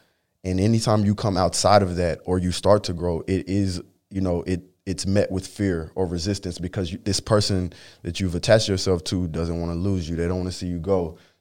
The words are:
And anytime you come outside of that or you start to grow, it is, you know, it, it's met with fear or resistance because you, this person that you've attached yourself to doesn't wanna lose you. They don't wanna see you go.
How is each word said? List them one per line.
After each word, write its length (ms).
And 160
anytime 440
you 120
come 200
outside 460
of 140
that 280
or 140
you 140
start 320
to 100
grow, 320
it 220
is, 340
you 140
know, 240
it, 160
it's 200
met 240
with 160
fear 480
or 120
resistance 520
because 340
you, 120
this 140
person 540
that 180
you've 140
attached 340
yourself 360
to 240
doesn't 300
wanna 160
lose 340
you. 80
They 120
don't 100
wanna 140
see 140
you 120
go. 380